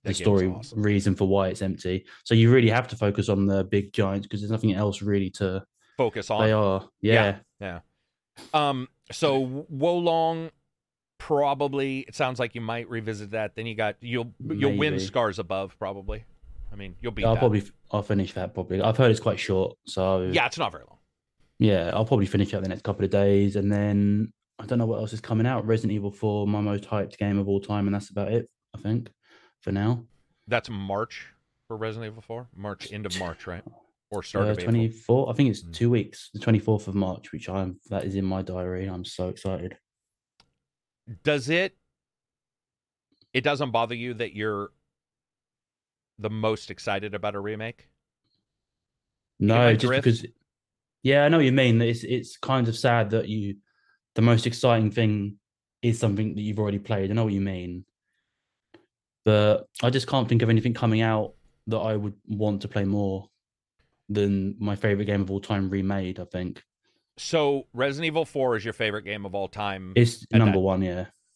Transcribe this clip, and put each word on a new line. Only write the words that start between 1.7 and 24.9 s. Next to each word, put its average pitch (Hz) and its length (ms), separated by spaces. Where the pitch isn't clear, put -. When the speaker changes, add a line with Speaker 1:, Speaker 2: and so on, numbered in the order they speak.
Speaker 2:
So - 100
you 117 180
really 123 180
have 120 180
to 117 80
focus 101 320
on 98 180
the 98 180
big 101 280
giants 98 340
'cause 104 140
there's 104 100
nothing 110 240
else 101 280
really 101 300
to 95 320
Speaker 1:
Focus 113 320
on. 107 140
Speaker 2:
They 110 80
are, 98 360
Speaker 1:
Yeah. 110 260
Speaker 2:
yeah. 98 140
Speaker 1:
Yeah. 90 200
Um, 139 360
so 139 300
W-, 131 260
Wo 170 300
Long, 165 520
probably, 139 800
it - 140
sounds 127 240
like 120 160
you 117 60
might 113 300
revisit 107 420
that. 107 240
Then 113 100
you 113 80
got, 104 260
you'll, 117 340
you'll 139 240
win 143 240
Speaker 2:
Maybe. - 20
Speaker 1:
Scars 101 380
Above, 95 400
probably. 101 460
I 95 40
mean, 98 240
you'll 120 120
beat 107 140
Speaker 2:
I'll 113 80
Speaker 1:
that. 110 40
Speaker 2:
probably 107 220
f-, - 120
I'll 104 120
finish 98 320
that 92 200
probably. 92 260
I've 113 160
heard 127 140
it's 107 100
quite 98 200
short, - 460
so 92 460
Speaker 1:
Yeah, 127 140
it's 135 120
not 139 140
very 69 160
long. - 100
Speaker 2:
Yeah, 92 360
I'll 110 100
probably 117 220
finish 98 240
that 98 120
the 95 60
next 90 140
couple 98 220
of 95 60
days, 101 460
and 101 140
then 104 600
I 104 80
don't 120 120
know 117 80
what 110 120